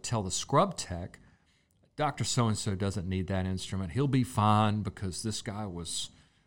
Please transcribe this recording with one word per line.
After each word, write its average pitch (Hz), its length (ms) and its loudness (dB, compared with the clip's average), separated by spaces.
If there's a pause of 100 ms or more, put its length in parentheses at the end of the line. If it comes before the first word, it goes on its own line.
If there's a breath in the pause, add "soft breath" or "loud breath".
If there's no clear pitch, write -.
tell 110 220 -2
the 92 80 -4
scrub 175 440 2
tech, - 440 -8 (800 soft breath)
"Doctor 143 280 0
So-and-so 107 500 2
doesn't 95 320 -2
need 95 200 -2
that 95 180 0
instrument. 92 480 -4
He'll 139 140 0
be 127 160 4
fine," 107 580 4
because 95 420 -6
this 110 180 -4
guy 104 240 -8
was, 85 440 -6 (380 soft breath)